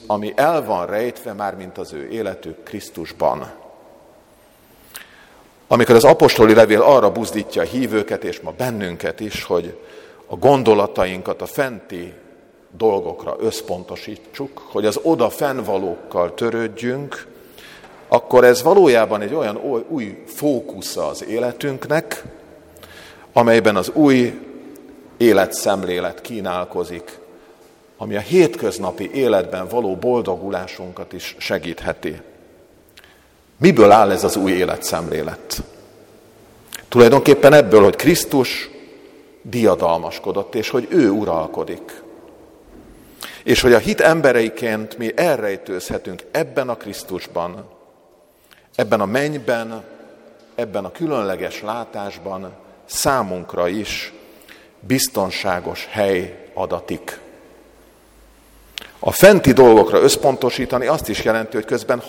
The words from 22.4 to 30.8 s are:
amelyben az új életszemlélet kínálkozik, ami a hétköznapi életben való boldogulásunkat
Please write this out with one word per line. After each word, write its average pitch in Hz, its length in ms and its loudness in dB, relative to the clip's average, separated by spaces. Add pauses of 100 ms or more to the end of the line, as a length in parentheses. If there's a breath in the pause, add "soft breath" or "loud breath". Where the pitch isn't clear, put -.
amelyben 113 440 4
az 90 120 -2
új 131 520 2 (760)
életszemlélet 95 1040 0
kínálkozik, 90 1000 -10 (760 soft breath)
ami 107 200 -8
a 104 40 -4
hétköznapi 107 920 0
életben 98 560 -2
való 101 280 -4
boldogulásunkat 92 1160 -6